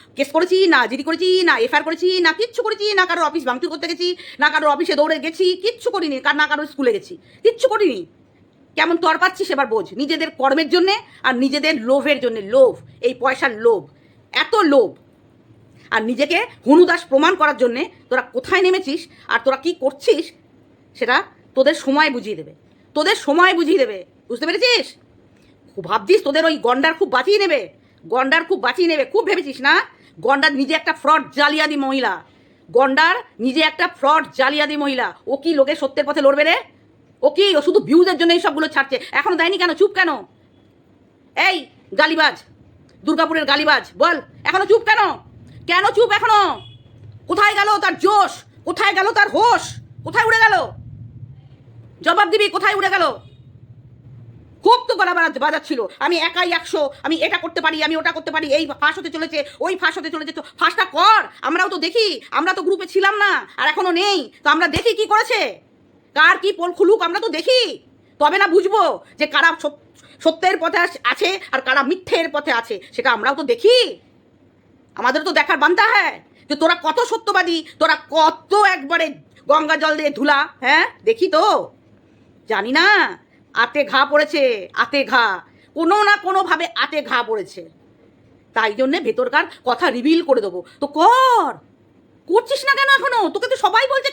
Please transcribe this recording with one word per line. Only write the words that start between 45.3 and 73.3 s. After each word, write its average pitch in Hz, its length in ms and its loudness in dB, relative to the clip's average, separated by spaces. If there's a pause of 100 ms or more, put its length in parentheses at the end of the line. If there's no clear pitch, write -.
কেন 359 180 0 (100)
চুপ 440 180 2
এখনো? 415 480 2 (640)
কোথায় 415 280 2
গেল 403 240 2
তার 370 200 -2
জোশ? 403 460 0 (200)
কোথায় 403 300 -2
গেল 392 160 0
তার 403 180 2
হোশ? 440 520 0 (240)
কোথায় 440 220 -2
উড়ে 453 120 2
গেল? 403 280 4 (1300)
জবাব 349 300 2
দিবি, 415 180 2
কোথায় 392 260 -2
উড়ে 392 160 -2
গেল? 339 220 0 (1500)
খুব 494 260 4
তো 453 80 -2
গলা 359 180 0
বাজা-, 320 260 0
বাজাচ্ছিল, 294 460 -4 (120)
"আমি 330 180 0
একাই 349 340 -2
একশো, 330 400 -4 (120)
আমি 311 140 -2
এটা 330 220 -2
করতে 339 220 -8
পারি, 320 220 -2
আমি 311 140 0
ওটা 330 160 -2
করতে 320 180 -10
পারি, 311 240 -2
এই 311 120 0
ফাঁস 294 320 -2
হতে 330 120 -10
চলেছে, 311 340 -6 (160)
ওই 370 160 -2
ফাঁস 349 220 -2
হতে 320 120 -10
চলেছে।" 311 220 -8
তো 302 100 -12 (160)
ফাঁসটা 339 260 0
কর, 381 400 2 (180)
আমরাও 359 260 -2
তো 359 100 -6
দেখি, 339 420 -2 (100)
আমরা 339 220 0
তো 370 100 -6
গ্রুপে 370 240 -2
ছিলাম 392 300 0
না 381 300 0 (100)
আর 302 120 -2
এখনো 359 220 -2
নেই, 349 420 -2 (120)
তো 294 60 4
আমরা 330 180 2
দেখি 359 260 0
কি 427 120 -2
করেছে, 415 540 0 (540)
কার 320 240 4
কি 392 140 -2
পোল 349 200 -4
খুলুক, 381 300 4
আমরা 349 180 -2
তো 453 80 -4
দেখি, 349 500 0 (400)
তবে 302 200 2
না 392 80 4
বুঝবো 359 520 2 (200)
যে 302 80 -2
কারা 302 360 2
সত-, - 420 -10 (160)
সত্যের 330 380 0
পথে 339 200 -2
আস-, 349 260 -2
আছে 339 360 -2 (120)
আর 262 80 -2
কারা 262 220 0
মিথ্যের 330 460 -2
পথে 294 240 -4
আছে, 233 280 -4 (120)
সেটা 254 180 -2
আমরাও 233 240 0